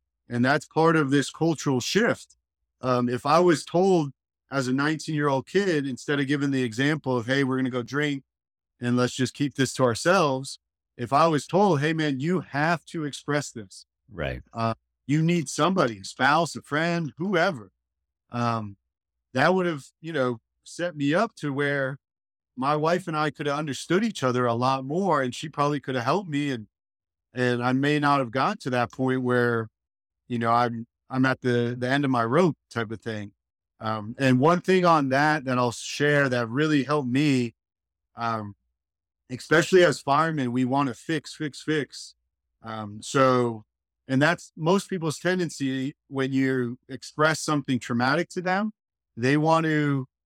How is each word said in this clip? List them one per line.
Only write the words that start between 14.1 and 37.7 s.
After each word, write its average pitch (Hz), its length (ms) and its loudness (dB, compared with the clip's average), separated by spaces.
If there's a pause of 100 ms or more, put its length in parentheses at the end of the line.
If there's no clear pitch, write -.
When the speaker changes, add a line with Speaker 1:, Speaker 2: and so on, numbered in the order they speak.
Speaker 1:
Uh, 113 220 -2 (300)
you 147 160 0
need 165 280 0
somebody, 147 500 0
a 95 60 -16
spouse, 143 500 0
a 113 80 -12
friend, 165 560 -2
whoever. 165 540 -2 (580)
Um, 117 460 -4 (580)
that 143 180 4
would 185 140 0
have, 151 200 -6 (140)
you 160 120 -10
know, 127 260 0 (240)
set 170 340 -10
me 143 160 0
up 220 240 0
to 147 160 -6
where 139 460 -2 (580)
my 143 200 0
wife 175 320 -2
and 160 80 -6
I 151 140 0
could 147 160 -8
have 143 120 -2
understood 165 460 -2
each 220 180 -4
other 123 240 2
a 117 80 2
lot 131 300 0
more, 156 380 0
and 127 120 -4
she 151 140 -10
probably 147 320 -2
could 131 160 -6
have 120 80 -2
helped 170 260 -2
me, 143 220 -2
and, 110 160 -8 (640)
and 123 300 0
I 127 80 2
may 143 260 2
not 143 220 2
have 120 100 -4
gotten 147 280 -2
to 139 120 -8
that 123 220 0
point 131 300 -2
where, 120 460 0 (600)
you 120 100 -4
know, 117 140 2
I'm, 117 340 2 (220)
I'm 131 180 0
at 127 140 -2
the, 120 360 0
the 123 120 -4
end 143 160 0
of 135 60 0
my 120 140 2
rope 147 320 2 (140)
type 113 200 -4
of 113 100 -10
thing. 104 320 -8 (480)
Um, 110 380 -6
and 127 200 6
one 165 220 6
thing 185 240 2
on 160 240 4
that, 147 380 2
that 127 120 0
I'll 123 140 2
share 143 560 0
that 120 200 -2
really 143 360 0
helped 143 240 -2
me, 127 460 0 (600)